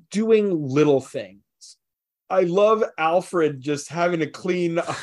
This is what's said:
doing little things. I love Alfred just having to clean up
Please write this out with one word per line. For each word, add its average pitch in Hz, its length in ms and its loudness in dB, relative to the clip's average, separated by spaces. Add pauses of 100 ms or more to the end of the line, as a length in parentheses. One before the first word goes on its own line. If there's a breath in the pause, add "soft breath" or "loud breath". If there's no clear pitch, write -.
(100)
doing 208 580 0
little 143 320 4
things. 101 400 -12 (880)
I 190 120 2
love 208 400 4 (140)
Alfred 160 640 0
just 143 280 -6
having 175 320 -2
to 151 60 -2
clean 175 520 -4
up 160 240 -4